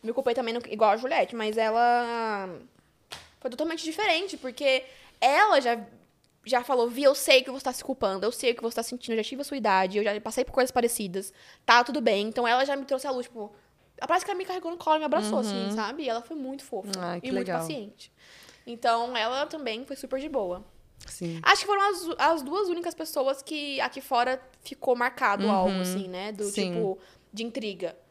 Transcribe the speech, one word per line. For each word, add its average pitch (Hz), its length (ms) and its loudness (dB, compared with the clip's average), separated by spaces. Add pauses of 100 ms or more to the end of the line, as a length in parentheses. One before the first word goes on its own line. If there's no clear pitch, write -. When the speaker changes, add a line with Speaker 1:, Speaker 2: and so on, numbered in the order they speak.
Speaker 1:
Me 226 100 -4
culpei 254 220 2
também, 233 180 -2
no, 240 140 -4
igual 214 240 4
a 214 60 4
Juliette, 254 380 0
mas 214 220 -2
ela 226 920 2 (880)
foi 254 120 -8
totalmente 320 320 -4
diferente, 339 540 0
porque 262 460 0 (380)
ela 311 400 6
já, 233 180 0 (640)
já 247 200 0
falou, 240 260 2
"Vi, 254 140 -4
eu 277 100 10
sei 269 300 6
que 269 80 -10
você 269 140 -10
tá 254 80 0
se - 100 -10
culpando, 196 420 -2
eu 233 60 2
sei 247 200 0
o 240 40 0
que - 80 -12
você 226 120 -4
tá 226 80 -2
sentindo, 240 300 -8
eu 226 40 0
já 214 120 0
tive 269 120 -8
a 285 40 -6
sua 285 120 -6
idade, 190 420 2
eu 208 40 0
já 208 160 0
passei 240 240 -2
por - 80 -4
coisas 254 200 2
parecidas, 202 600 -2 (340)
tá 240 180 10
tudo 269 180 -2
bem." 214 260 2
Então 233 200 -2
ela 254 180 4
já 285 100 -2
me 277 100 -8
trouxe 269 200 -4
à 285 60 -2
luz, 247 160 -4
tipo, 208 260 -12 (540)
parece 359 180 2
que 403 60 -4
ela 370 60 -2
me 370 80 -6
carregou 349 260 -6
no 349 60 -10
colo 320 200 2
e - 20 0
me 311 60 -2
abraçou, 285 280 0
Speaker 2:
Uhum. 302 60 2
Speaker 1:
assim, 202 360 -2
sabe? 226 280 -4
E 254 60 -4
ela 226 120 -2
foi 320 140 -12
muito 269 280 -8
fofa 202 260 -10 (100)
Speaker 2:
Ai, 175 220 -6
que 247 60 -8
Speaker 1:
e 262 40 -4
muito 190 140 -2
Speaker 2:
legal. 170 160 -2
Speaker 1:
paciente. 214 500 -10 (540)
Então 233 500 0
ela 247 300 0
também 269 400 -6
foi 277 100 -10
super 269 240 -6
de 294 100 -8
boa. 202 360 -4 (400)
Speaker 2:
Sim. 165 380 -8
Speaker 1:
Acho - 180 6
que 370 60 -4
foram 403 140 4 (100)
as, 349 160 -4 (100)
as 311 240 4
duas 349 280 -2
únicas 339 260 -4
pessoas 277 460 -2
que 294 400 -6
aqui 262 200 -4
fora 254 400 0 (200)
ficou - 340 0
marcado 240 500 2
Speaker 2:
Uhum. 214 60 4
Speaker 1:
algo, 190 300 2
assim, 185 260 -2
né? 185 240 -8
Do 208 140 -8
Speaker 2:
Sim. 196 280 -2
Speaker 1:
tipo, 190 240 -2 (340)
de 214 120 -8
intriga 214 520 -6 (160)